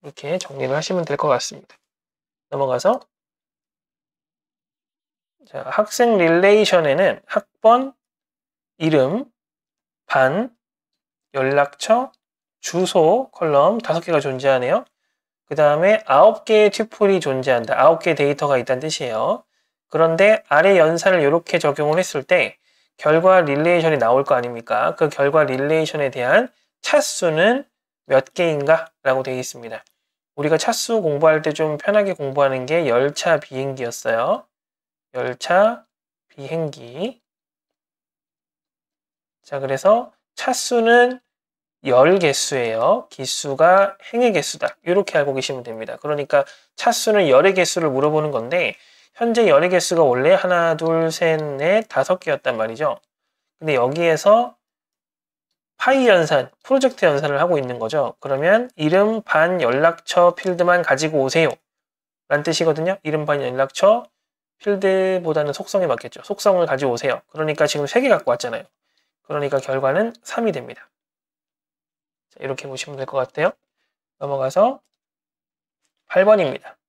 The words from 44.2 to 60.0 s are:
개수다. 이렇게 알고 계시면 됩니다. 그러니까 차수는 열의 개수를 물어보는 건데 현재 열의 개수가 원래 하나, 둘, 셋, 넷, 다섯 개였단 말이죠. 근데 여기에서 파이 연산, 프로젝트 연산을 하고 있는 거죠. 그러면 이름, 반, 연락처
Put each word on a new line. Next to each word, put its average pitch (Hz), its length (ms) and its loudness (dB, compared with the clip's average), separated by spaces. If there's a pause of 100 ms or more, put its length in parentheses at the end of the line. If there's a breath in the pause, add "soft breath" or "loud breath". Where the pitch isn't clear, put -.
개수다. - 500 -4
이렇게 180 360 0
알고 139 160 -2
계시면 131 280 -6
됩니다. 113 400 -12
그러니까 147 420 -2 (300 loud breath)
차수는 214 540 0
열의 156 260 6
개수를 165 360 0
물어보는 151 420 -2
건데 123 440 -4 (380 soft breath)
현재 233 340 0
열의 160 220 4
개수가 170 320 2
원래 135 320 4
하나, 170 420 0
둘, 165 340 -2
셋, 160 320 -2
넷, 151 460 -2
다섯 - 300 -2
개였단 135 380 -4
말이죠. 113 440 -4 (580)
근데 156 160 -4
여기에서 165 840 2 (1200)
파이 262 300 2
연산, 160 420 2 (120)
프로젝트 262 420 0
연산을 143 360 0
하고 175 160 2
있는 123 220 -4
거죠. 117 420 -4
그러면 175 560 0
이름, 202 460 0
반, 170 400 0
연락처 165 720 2